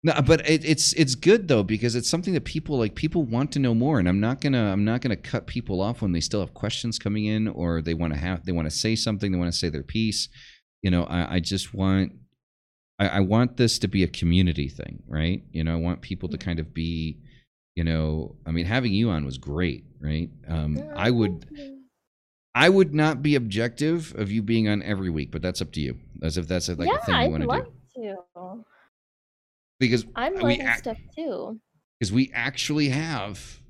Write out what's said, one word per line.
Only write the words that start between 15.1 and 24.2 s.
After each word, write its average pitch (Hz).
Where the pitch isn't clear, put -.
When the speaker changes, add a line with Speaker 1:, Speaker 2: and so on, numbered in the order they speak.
Speaker 1:
You 80
know, 82
I 82
want 85
people 92
to 69
Speaker 2:
Mm-hmm. -
Speaker 1:
kind 82
of 78
be, 82
you 85
know, 78
I 80
mean, 85
having 117
you 110
on 78
was 65
great, 71
right? 78
Um, 76
Speaker 2:
Oh, -
Speaker 1:
I 107
would, 107
Speaker 2:
thank 294
you. 277
Speaker 1:
I 139
would 190
not 151
be 147
objective 123
of 101